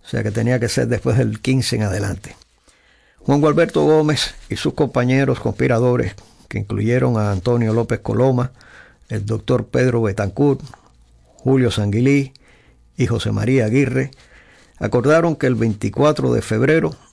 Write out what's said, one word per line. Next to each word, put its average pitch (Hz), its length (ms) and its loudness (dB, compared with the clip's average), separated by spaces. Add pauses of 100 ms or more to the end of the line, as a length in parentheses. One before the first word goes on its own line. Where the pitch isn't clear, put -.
O - 60 -20
sea 113 120 -4
que 107 80 -4
tenía 117 300 -2
que 120 80 -2
ser 120 200 -2
después 120 280 0
del 110 240 0
quince 127 360 -2
en 107 80 -2
adelante. 98 520 -6 (840)
Juan 143 200 0
Gualberto 151 440 2
Gómez 151 500 2 (160)
y - 60 -6
sus - 180 -4
compañeros 131 680 0
conspiradores, 120 760 0 (320)
que - 120 -8
incluyeron 113 580 0
a 104 160 0
Antonio 113 400 0
López 117 280 -2
Coloma, 123 520 0 (560)
el 104 160 -6
doctor 113 440 -2
Pedro 127 340 0
Betancourt, 107 580 0 (800)
Julio 131 320 2
Sanguilí 123 640 0 (640)
y 123 80 0
José 107 260 -2
María 113 320 2
Aguirre, 131 460 0 (680)
acordaron 147 580 2
que 139 100 -2
el 127 80 2
veinticuatro 117 800 0
de 110 80 0
febrero 151 520 0 (180)